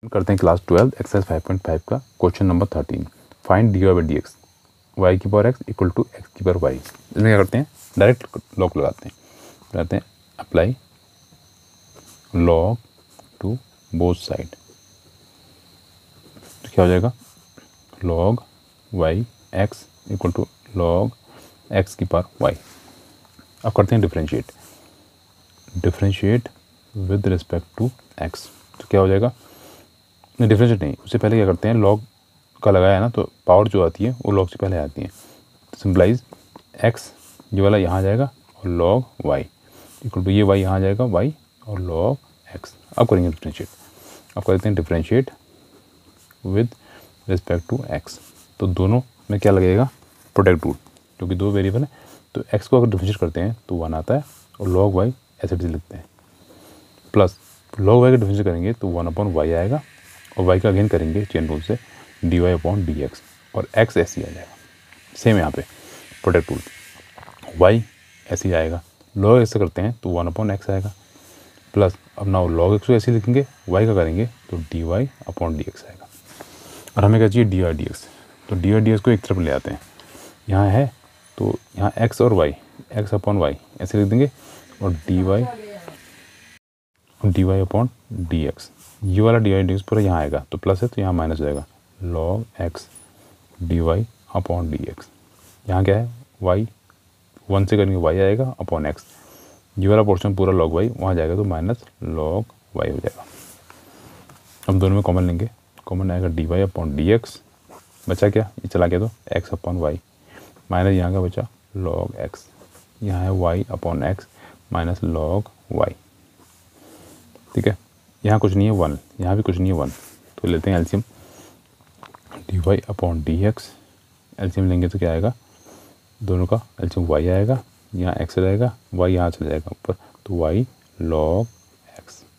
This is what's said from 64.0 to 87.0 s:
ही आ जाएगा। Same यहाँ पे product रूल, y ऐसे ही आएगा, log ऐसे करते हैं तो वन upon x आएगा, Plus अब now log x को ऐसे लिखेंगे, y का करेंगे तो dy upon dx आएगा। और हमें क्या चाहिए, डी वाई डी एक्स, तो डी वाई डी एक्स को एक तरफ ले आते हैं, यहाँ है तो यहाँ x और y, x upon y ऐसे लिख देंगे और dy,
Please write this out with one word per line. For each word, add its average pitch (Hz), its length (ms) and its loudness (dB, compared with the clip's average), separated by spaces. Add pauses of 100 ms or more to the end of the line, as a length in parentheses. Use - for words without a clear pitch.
ही - 60 -8
आ 80 40 -14
जाएगा। - 840 -20
Same 110 220 2
यहाँ 78 120 0
पे - 120 -8 (600)
product - 280 2
रूल, - 100 -6 (1000)
y 110 200 6 (440)
ऐसे 98 220 -4
ही 90 60 0
आएगा, 82 260 -2 (340)
log 107 280 6
ऐसे 110 160 -2
करते 90 240 -2
हैं 117 200 -4
तो 92 80 -6
वन 87 180 -2
upon 104 280 -4
x - 140 -8
आएगा, 98 220 -4 (840)
Plus 98 220 2 (220)
अब 101 80 -6
now 95 240 0
log 90 280 2
x - 80 -6
को 131 60 4
ऐसे 120 200 2
लिखेंगे, 120 300 0
y 101 440 -2
का 113 80 2
करेंगे 87 320 0 (240)
तो 87 160 -6
dy 82 160 -6 (460)
upon 82 300 -6
dx - 260 -12
आएगा। - 240 -20 (880)
और - 80 4
हमें 110 160 6
क्या 110 80 6
चाहिए, 113 160 4
डी 95 180 0
वाई 85 100 0
डी 76 120 -6
एक्स, - 220 -12 (420)
तो 104 80 -4
डी 92 160 2
वाई 110 80 4
डी 110 100 2
एक्स 107 120 2
को 127 80 4
एक 107 100 4
तरफ - 180 -2
ले 82 120 0
आते 67 200 -4
हैं, 69 100 -10 (680)
यहाँ 98 200 2
है 120 180 2 (520)
तो 101 160 -2 (240)
यहाँ 101 220 -2
x 117 200 -2
और 117 160 4
y, 76 160 2 (440)
x 104 180 -4
upon 101 280 0
y 73 120 -2 (260)
ऐसे 95 180 -4
लिख 104 120 2
देंगे 131 200 2 (520)
और 95 100 -2 (100)
dy, 92 440 0 (1700)